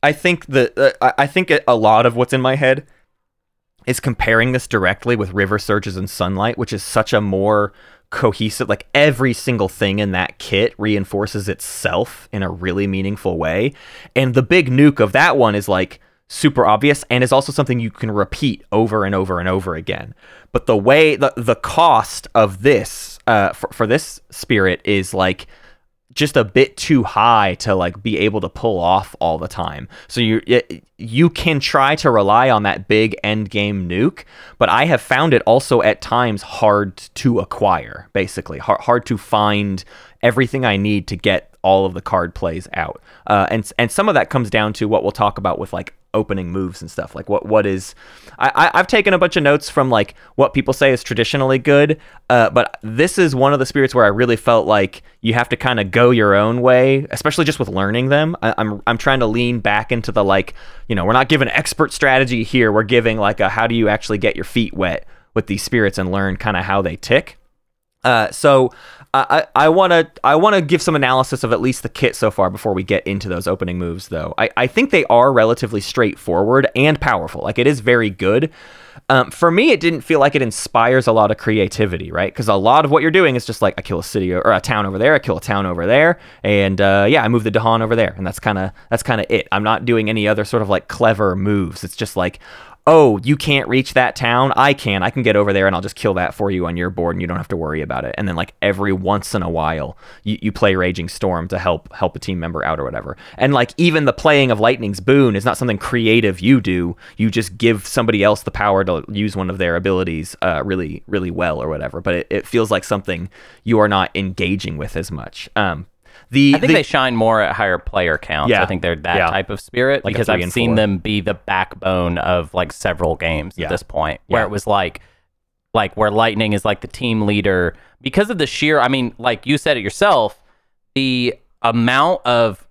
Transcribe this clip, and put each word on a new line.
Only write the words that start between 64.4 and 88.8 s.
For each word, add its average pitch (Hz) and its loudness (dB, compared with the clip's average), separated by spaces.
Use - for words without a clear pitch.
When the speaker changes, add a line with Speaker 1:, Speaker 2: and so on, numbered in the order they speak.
Speaker 1:
feet - -2
wet 90 -4
with 110 -2
these 98 -4
spirits 107 0
and 92 -4
learn 98 -2
kinda 101 -2
how 98 -2
they 87 -4
tick. - -2
Uh, 117 2
so 135 4
I, 139 2
I, 147 2
I - 6
wanna, 170 4
I 139 4
wanna 196 4
give 160 0
some 160 0
analysis 131 0
of 113 0
at 92 0
least 127 -4
the 113 -6
kit - -2
so 110 0
far 92 0
before 101 -4
we 92 -4
get 92 -2
into 98 -6
those 87 -6
opening 90 -4
moves, 87 -8
though. 80 -8
I, 113 0
I 123 0
think 240 0
they 170 2
are 123 4
relatively 113 2
straightforward 107 0
and 143 2
powerful. 90 -2
Like, 110 -4
it 123 4
is 147 0
very 117 2
good. 107 0
Um, 131 2
for 170 2
me, 240 4
it 202 4
didn't 160 -2
feel 156 0
like 139 4
it 143 2
inspires 120 2
a 117 2
lot 107 4
of 107 0
creativity, 95 -2
right? 87 -4
'Cause 113 -6
a 107 4
lot 117 4
of 143 0
what 156 4
you're 160 0
doing 160 2
is 117 -6
just - -6
like, 98 0
"I 92 -10
kill 87 -6
a 85 -8
city 90 -2
o-, 90 0
or - 2
a 92 2
town 107 -2
over 95 -6
there, 135 2
I 143 2
kill 95 -4
a 92 -8
town 101 -4
over 87 -4
there, 147 2
and, 98 0
uh, 101 4
yeah, 139 4
I 107 0
move 113 0
the 113 -4
Dahan 113 0
over 113 -2
there," 110 0
and 95 -8
that's 92 -8
kinda, 95 -4